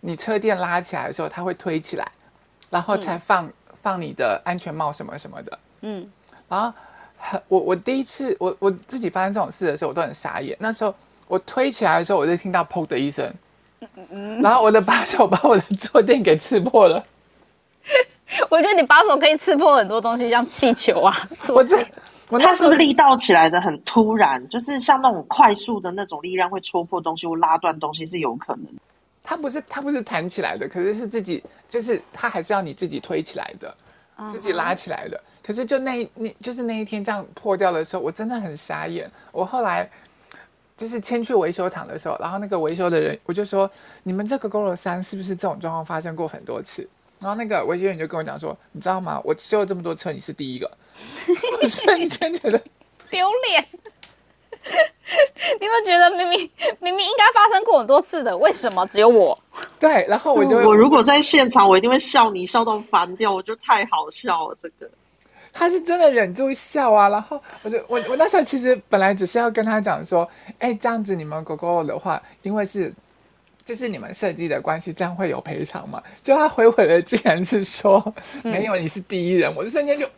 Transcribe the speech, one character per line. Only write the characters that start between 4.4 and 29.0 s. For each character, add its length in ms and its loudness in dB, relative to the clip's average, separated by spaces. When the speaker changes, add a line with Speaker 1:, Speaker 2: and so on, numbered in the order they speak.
Speaker 1:
安 160 -6
全 140 -12
帽 180 -6
什 120 -14
么 140 -14
什 120 -16
么 120 -18
的。 180 -18
Speaker 2:
嗯。 260 -12
Speaker 1:
然 140 -4
后 100 -4
很， 300 -8
我， 120 4
我 160 0
第 220 -4
一 60 -2
次， 360 -6
我， 200 -4
我 100 2
自 300 -8
己 100 -4
发 140 -4
生 100 -4
这 60 -4
种 100 -4
事 160 -8
的 120 0
时 80 -6
候， 40 -2
我 40 -8
都 80 -2
很 120 -4
傻 260 -10
眼。 200 -8
那 120 -4
时 120 -6
候 100 -2
我 120 -2
推 320 -2
起 120 -6
来 140 2
的 80 0
时 80 -2
候， 60 2
我 80 2
就 100 2
听 140 -8
到 140 0
“砰” 200 -6
的 140 -4
一 100 -2
声， 160 -6
Speaker 2:
嗯， 160 -20
嗯， 160 -20
嗯。 300 -8
Speaker 1:
然 120 6
后 80 6
我 80 6
的 120 6
把 220 0
手 240 2
把 160 2
我 140 6
的 60 2
坐 220 2
垫 220 4
给 160 4
刺 220 0
破 280 6
了。 160 2
<laughs> 320 0
Speaker 2:
我 120 4
觉 80 2
得 60 2
你 100 4
把 180 6
手 140 2
可 100 4
以 100 4
刺 180 0
破 200 4
很 120 4
多 140 -2
东 160 -2
西， 120 -2
像 180 2
气 260 2
球 280 2
啊。 140 4
Speaker 1:
我 140 8
这， 140 4
我 80 0
那 20 2
时 80 6
候 20 8
Speaker 3:
它 60 4
是 120 4
不 40 8
是 60 6
力 160 4
道 220 6
起 180 2
来 160 6
的 120 2
很 220 -4
突 320 2
然？ 340 0
就 100 -6
是 200 -6
像 220 2
那 100 4
种 160 -6
快 260 6
速 260 -4
的 120 -6
那 140 -6
种 160 -12
力 140 -8
量 140 0
会 120 -6
戳 220 -4
破 160 -6
东 160 -4
西 100 -10
或 100 -4
拉 220 0
断 220 -2
东 140 -6
西 120 -10
是 140 -8
有 160 -4
可 220 -10
能。 80 -16